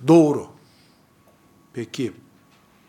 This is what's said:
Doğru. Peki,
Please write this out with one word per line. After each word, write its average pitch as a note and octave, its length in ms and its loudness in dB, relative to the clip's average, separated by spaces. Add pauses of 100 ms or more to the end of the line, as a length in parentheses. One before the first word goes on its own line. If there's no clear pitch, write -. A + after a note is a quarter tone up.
Doğru. D3+ 400 4 (1200)
Peki, A#2+ 400 -10 (760)